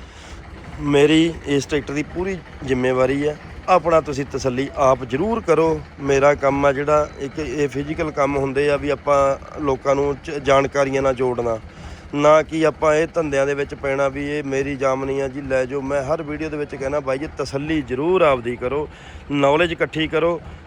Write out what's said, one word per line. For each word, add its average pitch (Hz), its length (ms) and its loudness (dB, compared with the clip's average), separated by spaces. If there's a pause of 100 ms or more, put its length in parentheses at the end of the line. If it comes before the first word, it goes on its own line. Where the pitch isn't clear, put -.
(800)
ਮੇਰੀ 151 540 6 (120)
ਇਸ 143 200 0
ਟਰੈਕਟਰ 143 280 -4
ਦੀ 147 120 -4
ਪੂਰੀ 185 320 -6 (280)
ਜ਼ਿੰਮੇਵਾਰੀ 131 640 2
ਆ, 151 80 -2 (340)
ਆਪਣਾ 170 320 4
ਤੁਸੀਂ 143 240 -4
ਤਸੱਲੀ 135 440 -2 (140)
ਆਪ 131 220 4
ਜ਼ਰੂਰ 196 360 -2
ਕਰੋ। 160 380 2 (220)
ਮੇਰਾ 139 340 4
ਕੰਮ 139 300 2
ਆ 143 60 6
ਜਿਹੜਾ 147 360 2 (120)
ਇੱਕ 139 200 -8
ਇਹ 147 280 -2
ਫਿਜ਼ੀਕਲ 147 440 -4
ਕੰਮ 143 260 0
ਹੁੰਦੇ 139 320 0
ਆ 143 80 2
ਵੀ 139 120 -4
ਆਪਾਂ 139 720 0
ਲੋਕਾਂ 139 340 0
ਨੂੰ 143 200 0
ਚ-, 147 240 -8
ਜਾਣਕਾਰੀਆਂ 135 640 2
ਨਾਲ 135 120 2
ਜੋੜਨਾ, 120 440 -2 (580)
ਨਾ 151 260 6
ਕਿ 160 240 -2
ਆਪਾਂ 151 300 2
ਇਹ 160 180 2
ਧੰਦਿਆਂ 143 320 0
ਦੇ 143 80 0
ਵਿੱਚ 139 220 -4
ਪੈਣਾ 139 320 -2
ਵੀ 139 220 -4
ਇਹ 147 140 -4
ਮੇਰੀ 139 320 -2
ਜਾਮਨੀ 135 440 -2
ਆ 139 80 -2
ਜੀ 131 140 -8
ਲੈ 131 240 0
ਜਾਓ। 135 160 -6
ਮੈਂ 139 220 -4
ਹਰ 156 200 -2
ਵੀਡੀਓ 151 260 -6
ਦੇ 151 80 -6
ਵਿੱਚ 147 180 -8
ਕਹਿਣਾ 135 240 -4
ਬਾਈ 135 180 -4
ਜੀ 147 100 -6 (100)
ਤਸੱਲੀ 147 440 -4
ਜ਼ਰੂਰ 143 400 0
ਆਪਦੀ 123 340 2
ਕਰੋ, 131 320 -4 (440)
ਨੌਲੇਜ 143 400 4
ਇਕੱਠੀ 156 360 -2
ਕਰੋ, 151 320 0 (280)